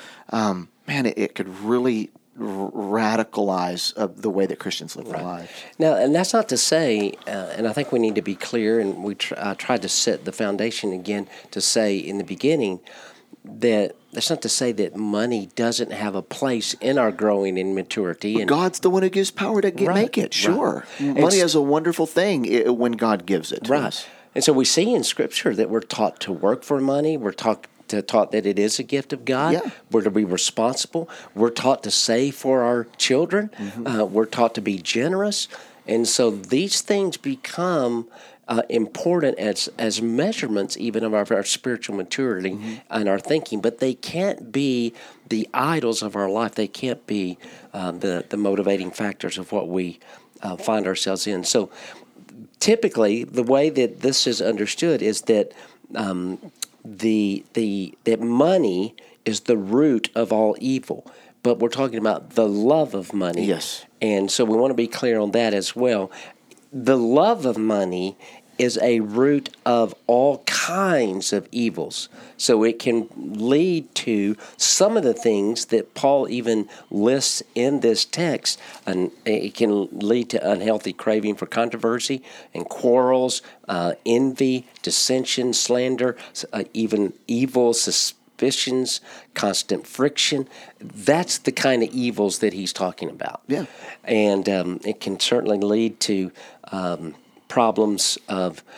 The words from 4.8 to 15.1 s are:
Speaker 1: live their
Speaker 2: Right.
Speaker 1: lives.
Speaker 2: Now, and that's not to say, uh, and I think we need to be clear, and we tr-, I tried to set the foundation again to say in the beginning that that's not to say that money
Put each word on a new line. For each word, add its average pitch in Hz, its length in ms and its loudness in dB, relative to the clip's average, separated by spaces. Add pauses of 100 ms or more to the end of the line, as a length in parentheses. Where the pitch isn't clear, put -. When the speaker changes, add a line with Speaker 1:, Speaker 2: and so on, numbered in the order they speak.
Speaker 1:
live - 120 -12
their 82 80 -8
Speaker 2:
Right. 78 100 -8
Speaker 1:
lives. 87 240 -10 (300)
Speaker 2:
Now, 156 160 4
and 123 180 4
that's 180 200 2
not 220 160 2
to 127 80 -2
say, 113 560 2 (140)
uh, 95 300 -8
and 113 100 -2
I 107 60 -4
think 143 180 -4
we 131 60 2
need 110 180 2
to 104 60 0
be 101 140 -4
clear, 113 440 0
and 98 240 -2
we 101 120 -6
tr-, - 220 -6
I 98 180 -4
tried - 260 -2
to 95 80 -4
set - 360 -2
the - 60 -6
foundation 104 640 -2
again 95 340 -4 (240)
to 101 100 -6
say 104 360 2
in 92 220 -6
the 98 40 -4
beginning 104 560 0 (640)
that 110 520 0 (180)
that's - 160 -2
not 160 140 -2
to 113 60 -2
say 123 240 0
that 98 220 -2
money 104 600 -2